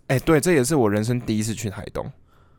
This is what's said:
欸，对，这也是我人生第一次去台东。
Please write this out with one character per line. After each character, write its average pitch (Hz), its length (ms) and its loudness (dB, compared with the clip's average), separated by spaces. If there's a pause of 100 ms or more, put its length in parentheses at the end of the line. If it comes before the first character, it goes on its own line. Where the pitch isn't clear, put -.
欸， 135 140 2
对， 156 200 4
这 180 120 0
也 135 120 4
是 139 100 -2
我 120 160 4
人 104 140 0
生 123 160 -2
第 120 160 -4
一 107 60 -2
次 113 100 -4
去 107 160 -8
台 95 240 -12
东。 - 180 -8 (480)